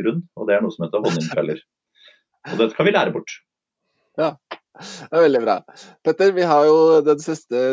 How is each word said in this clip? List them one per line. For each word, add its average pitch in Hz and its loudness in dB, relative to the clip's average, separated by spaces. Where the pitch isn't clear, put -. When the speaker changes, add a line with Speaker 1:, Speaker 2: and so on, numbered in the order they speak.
Speaker 1:
grunn, 151 -4
og 107 -10
det 101 2
er 104 -2
noe 110 -4
som - -10
heter - -4
honningfeller. 78 -4
Og 180 -8
dette 110 0
kan 160 0
vi 202 2
lære 196 -2
bort. - -12
Speaker 2:
Ja. 156 -2
Det - -10
er 170 6
veldig 135 2
bra. 107 0
Petter, 180 2
vi 180 0
har 151 4
jo, 156 6
den 147 2
siste 151 -6